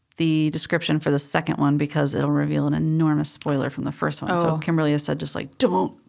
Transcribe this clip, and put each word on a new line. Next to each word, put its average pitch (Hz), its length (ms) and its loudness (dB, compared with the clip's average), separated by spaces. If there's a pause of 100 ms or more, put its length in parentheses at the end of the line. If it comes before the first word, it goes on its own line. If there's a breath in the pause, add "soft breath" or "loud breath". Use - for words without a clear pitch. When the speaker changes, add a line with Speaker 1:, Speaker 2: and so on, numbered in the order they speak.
(180)
Speaker 1:
the 156 320 2
description 156 500 0
for 151 100 0
the 143 80 2
second - 380 -2
one 143 220 2
because 147 360 0
it'll 143 160 0
reveal 147 360 0
an 147 80 0
enormous 156 560 2
spoiler 135 400 -2
from 131 140 -6
the 151 80 -4
first 147 300 -4
one. 180 140 0
So 170 140 2
Speaker 2:
Oh. 160 80 0
Speaker 1:
Kimberly 156 340 0
has 147 100 0
said, 151 160 -2
just, - 160 -8
like, - 240 -10
"Don't, 185 380 0 (120)